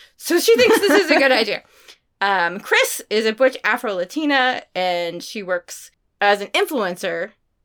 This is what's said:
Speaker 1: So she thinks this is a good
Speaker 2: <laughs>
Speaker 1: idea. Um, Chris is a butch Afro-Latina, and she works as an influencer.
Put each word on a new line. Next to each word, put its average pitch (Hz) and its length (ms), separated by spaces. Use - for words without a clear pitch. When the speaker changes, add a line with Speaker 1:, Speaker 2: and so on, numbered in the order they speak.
Speaker 1:
So 339 240
she 453 160
thinks 466 240
this 392 240
is 302 60
a 311 80
good 269 140
Speaker 2:
<laughs> 226 100
Speaker 1:
idea. 208 200
Um, 190 400
Chris - 500
is 220 160
a 220 60
butch 262 320
Afro-Latina, 254 1000
and 175 480
she - 180
works - 480
as 202 200
an 196 100
influencer. 202 840